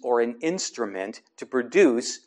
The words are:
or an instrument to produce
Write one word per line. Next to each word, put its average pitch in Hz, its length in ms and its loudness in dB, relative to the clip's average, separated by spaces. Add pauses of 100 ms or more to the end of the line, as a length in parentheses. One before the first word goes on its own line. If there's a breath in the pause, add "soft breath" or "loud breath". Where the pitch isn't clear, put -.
or 123 180 2
an 117 200 -2
instrument 113 800 -6 (160)
to - 80 -14
produce 127 800 2